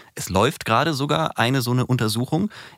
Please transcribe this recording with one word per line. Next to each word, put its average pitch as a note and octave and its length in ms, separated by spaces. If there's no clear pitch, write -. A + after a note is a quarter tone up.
es - 140
läuft G#2 380
gerade C3+ 260
sogar D3 460
eine B2+ 240
so A#2+ 80
eine B2 160
Untersuchung, B2 640